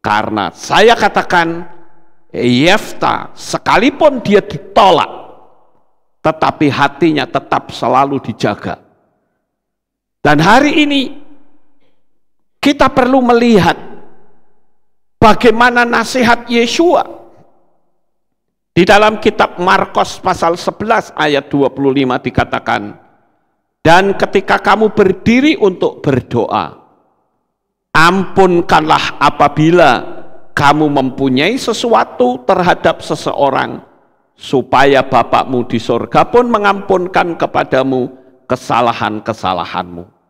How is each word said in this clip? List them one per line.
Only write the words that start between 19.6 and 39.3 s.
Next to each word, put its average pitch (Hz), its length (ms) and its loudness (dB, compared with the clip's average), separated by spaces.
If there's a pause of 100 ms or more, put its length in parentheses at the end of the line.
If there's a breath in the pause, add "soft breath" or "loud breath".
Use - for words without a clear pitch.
pasal 175 320 -2
sebelas 208 640 -4
ayat 147 320 -2
dua 139 220 0
puluh 139 240 -2
lima 131 240 0
dikatakan, 117 720 -4 (880)
"Dan 190 320 4
ketika 196 460 -2
kamu 208 320 0
berdiri 226 640 2
untuk - 480 -2
berdoa, 117 720 -2 (1120)
ampunkanlah 170 1300 2
apabila 151 1000 2 (360)
kamu 147 360 2
mempunyai 135 680 0
sesuatu 247 840 -2
terhadap 180 600 0
seseorang, 135 800 -4 (520)
supaya 135 720 2
Bapakmu 120 600 -2
di 120 120 -4
sorga 120 480 -2
pun 240 240 2
mengampunkan 190 880 -2
kepadamu 135 760 -2 (320)
kesalahan-kesalahanmu." 104 1700 -4 (120)